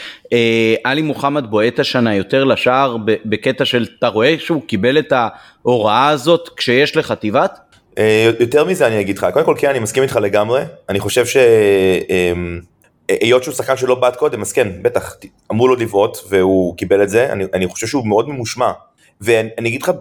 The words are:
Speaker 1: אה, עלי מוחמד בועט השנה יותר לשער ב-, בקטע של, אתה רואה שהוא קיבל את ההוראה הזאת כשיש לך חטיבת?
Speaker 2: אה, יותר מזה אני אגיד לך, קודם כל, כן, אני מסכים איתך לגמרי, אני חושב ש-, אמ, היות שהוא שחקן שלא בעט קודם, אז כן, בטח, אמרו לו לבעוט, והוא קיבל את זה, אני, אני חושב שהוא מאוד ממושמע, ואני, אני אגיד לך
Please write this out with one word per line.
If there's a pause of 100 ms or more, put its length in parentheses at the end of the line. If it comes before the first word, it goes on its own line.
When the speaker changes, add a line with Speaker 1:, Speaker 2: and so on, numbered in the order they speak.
(340)
Speaker 1:
אה,
עלי
מוחמד
בועט
השנה
יותר
לשער
ב-, (100)
בקטע
של, (120)
אתה
רואה
שהוא
קיבל
את
ההוראה
הזאת
כשיש
לך
חטיבת? (380)
Speaker 2:
אה,
יותר
מזה
אני
אגיד
לך,
קודם
כל,
כן,
אני
מסכים
איתך
לגמרי, (280)
אני
חושב
ש-, (720)
אמ, (500)
היות
שהוא
שחקן
שלא
בעט
קודם,
אז
כן, (140)
בטח, (360)
אמרו
לו
לבעוט, (120)
והוא
קיבל
את
זה,
אני, (100)
אני
חושב
שהוא
מאוד
ממושמע, (500)
ואני,
אני
אגיד
לך